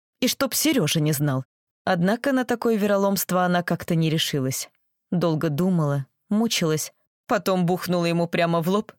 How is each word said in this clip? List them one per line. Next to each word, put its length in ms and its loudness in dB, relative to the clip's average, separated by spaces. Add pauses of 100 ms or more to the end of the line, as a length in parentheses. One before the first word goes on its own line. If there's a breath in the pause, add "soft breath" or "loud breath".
(200)
И 80 2
чтоб 260 -2
Серёжа 460 2
не 120 2
знал". 320 0 (400)
Однако 480 0
на 120 0
такое 320 0
вероломство 680 0
она 180 2
как-то 340 -2
не 120 2
решилась. 600 -2 (400)
Долго 400 0
думала, 560 0 (240)
мучилась, 600 0 (340)
потом 400 0
бухнула 400 0
ему 200 0
прямо 360 0
в 60 -2
лоб: 300 -2